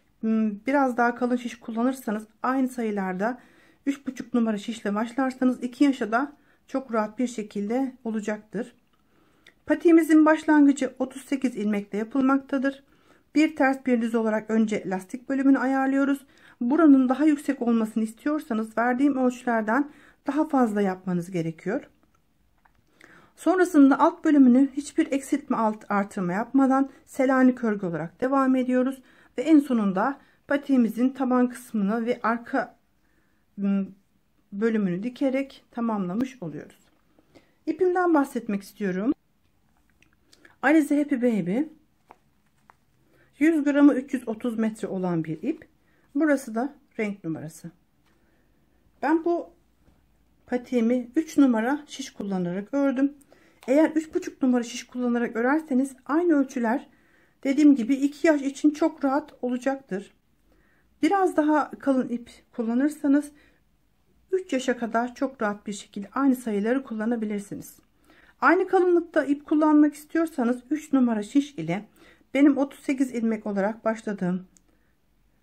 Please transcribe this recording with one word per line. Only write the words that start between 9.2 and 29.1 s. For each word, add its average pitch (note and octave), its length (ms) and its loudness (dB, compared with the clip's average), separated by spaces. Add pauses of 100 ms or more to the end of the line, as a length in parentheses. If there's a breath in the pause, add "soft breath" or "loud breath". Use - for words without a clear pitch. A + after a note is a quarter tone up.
Patiğimizin D#4 580 4
başlangıcı D4 760 4
otuz C4 260 -8
sekiz C4+ 320 -4
ilmekle G3+ 420 -4
yapılmaktadır. C4+ 840 -2 (500 soft breath)
Bir D#4 220 2
ters C4+ 300 0
bir B3 140 2
düz A3+ 140 -4
olarak A3 360 -2
önce G#3+ 360 0
lastik F#3+ 420 -8
bölümünü C4+ 300 4
ayarlıyoruz. C4+ 680 0 (340 soft breath)
Buranın C4+ 480 6
daha C4 160 0
yüksek C#4+ 380 0
olmasını A3+ 420 0
istiyorsanız A3+ 760 -4
verdiğim B3+ 380 2
ölçülerden B3 720 0 (360 loud breath)
daha D4 220 -2
fazla A3+ 340 0
yapmanız F#3 480 -4
gerekiyor. F3 600 -6 (1500 soft breath)
Sonrasında D#4+ 640 4
alt E4+ 240 2
bölümünü C4+ 480 6
hiçbir - 400 -4
eksiltme, C#4 440 -4
alt G#3+ 320 -4
artırma G3 440 -4
yapmadan C4+ 580 2 (160 loud breath)
Selanik B3+ 580 2
örgü G3+ 220 -2
olarak E3+ 340 -8
devam C4 360 2
ediyoruz. B3+ 460 0 (360 soft breath)